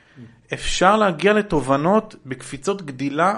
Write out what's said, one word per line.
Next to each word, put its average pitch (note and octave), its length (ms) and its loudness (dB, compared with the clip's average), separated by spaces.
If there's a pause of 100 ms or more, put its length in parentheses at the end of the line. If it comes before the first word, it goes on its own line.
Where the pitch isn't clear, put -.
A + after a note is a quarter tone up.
(520)
אפשר F#3 440 2
להגיע G3 360 2
לתובנות F3 840 0 (120)
בקפיצות F#3+ 560 -6
גדילה, C#3+ 540 -2